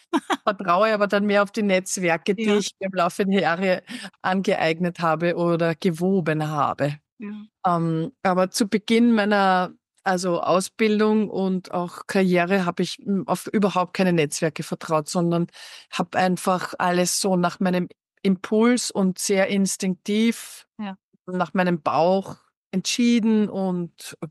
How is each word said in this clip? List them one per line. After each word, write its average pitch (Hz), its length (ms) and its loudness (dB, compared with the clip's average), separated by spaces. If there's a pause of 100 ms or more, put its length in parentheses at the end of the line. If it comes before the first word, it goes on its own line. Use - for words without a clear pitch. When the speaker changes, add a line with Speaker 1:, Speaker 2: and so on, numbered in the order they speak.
(140)
Speaker 1:
<laughs> 330 300 -2
Speaker 2:
vertraue 202 500 2
aber 202 140 0
dann 202 180 0
mehr 202 180 4
auf 196 80 -6
die 220 120 -2
Netzwerke, 185 720 0
die 220 80 -6
Speaker 1:
Ja. 208 140 4
Speaker 2:
ich 196 220 -2
im 190 140 -6
Laufe 180 320 0
der 190 160 2
Jahre 175 420 0 (380)
angeeignet 180 800 0
habe 165 360 0
oder 170 400 0
gewoben 165 720 -2
habe. 147 500 -2 (200)
Speaker 1:
Ja. 208 140 -12 (340)
Speaker 2:
Ähm, 165 460 0 (120)
aber 185 280 2
zu 220 160 -2
Beginn 226 460 2
meiner, 196 600 2 (300)
also 180 380 0
Ausbildung 214 880 2
und 190 420 -4
auch 175 360 -6
Karriere 180 580 2
habe 175 180 -2
ich, - 200 -8
mm, 196 220 -2
auf - 220 -4
überhaupt 185 460 0
keine 185 200 2
Netzwerke 156 500 0
vertraut, 156 460 -4
sondern 170 380 0 (440)
habe - 260 -4
einfach 185 600 0
alles 180 420 0
so 196 160 0
nach 175 240 0
meinem 180 300 0 (320)
Impuls 220 680 2
und 185 280 0
sehr 190 280 2
instinktiv 202 1200 -2 (100)
Speaker 1:
Ja. 196 180 -12 (300)
Speaker 2:
nach 180 280 -4
meinem 180 280 0
Bauch 180 560 0 (340)
entschieden 220 800 2
und 180 680 -6 (120)